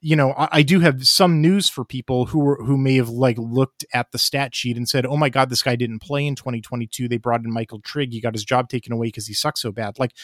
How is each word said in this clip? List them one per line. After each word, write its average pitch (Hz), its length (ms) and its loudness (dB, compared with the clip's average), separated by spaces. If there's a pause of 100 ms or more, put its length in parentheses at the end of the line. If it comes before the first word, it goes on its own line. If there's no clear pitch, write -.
you 156 140 2
know, 139 160 4
I, 143 200 0
I 156 120 6
do 170 160 4
have 139 280 2
some 175 320 4
news 190 300 4
for 127 160 -8
people 127 400 -2
who 156 140 0
were, 143 240 2
who 135 140 2
may 135 180 2
have, 123 140 2
like, 120 280 0
looked 120 560 -2
at 123 180 -2
the - 60 -10
stat 139 380 -2
sheet 120 200 -4
and 120 140 -6
said, 127 160 0
"Oh 135 120 -2
my 147 120 2
God, 131 220 0
this 117 100 -2
guy 123 140 0
didn't 117 240 -4
play 143 260 -4
in 143 100 -2
twenty 120 260 -6
twenty-two. 120 460 -6
They 120 100 -2
brought 117 280 -2
in 117 80 -6
Michael 113 260 -6
Trigg. 139 320 -6
He 113 100 -8
got 113 120 -2
his 107 100 -6
job 127 240 0
taken 117 240 -6
away 117 200 -4
'cause 107 160 -12
he 107 80 -10
sucks - 260 -4
so 113 100 -6
bad." 104 280 -8
Like, 127 140 -2 (100)